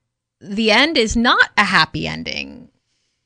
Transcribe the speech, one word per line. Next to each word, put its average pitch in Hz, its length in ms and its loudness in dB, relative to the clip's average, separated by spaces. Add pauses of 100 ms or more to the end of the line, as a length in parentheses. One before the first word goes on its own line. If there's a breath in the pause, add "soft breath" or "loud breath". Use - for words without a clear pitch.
(400)
the 208 320 -2
end 294 260 2
is 220 180 0
not 269 400 2
a 277 60 4
happy 165 460 0
ending. 71 600 -12 (580)